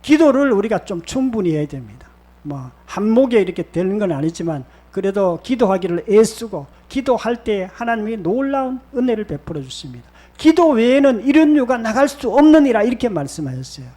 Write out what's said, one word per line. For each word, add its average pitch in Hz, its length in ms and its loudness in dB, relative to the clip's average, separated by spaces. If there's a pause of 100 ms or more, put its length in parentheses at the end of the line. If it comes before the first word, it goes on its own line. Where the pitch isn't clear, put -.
기도를 285 500 4
우리가 202 340 -2
좀 170 160 -8
충분히 226 520 -2
해야 151 120 -2
됩니다. 127 420 -16 (360)
뭐, 139 260 -12 (160)
한목에 226 540 2
이렇게 180 240 -2
되는 185 340 -4
건 202 140 -2
아니지만 156 540 -4 (260)
그래도 190 500 -2
기도하기를 190 680 -2
애쓰고 208 580 0 (220)
기도할 240 540 -4
때 190 300 -4
하나님이 226 440 -6
놀라운 262 600 -4 (160)
은혜를 240 280 -2
베풀어 156 380 -10
주십니다. 127 440 -16 (320)
기도 320 340 4
외에는 247 540 2
이런 302 300 4
유가 254 220 0
나갈 226 320 0
수 262 200 -8
없느니라, 277 540 6
이렇게 240 240 -2
말씀하셨어요. 139 880 -8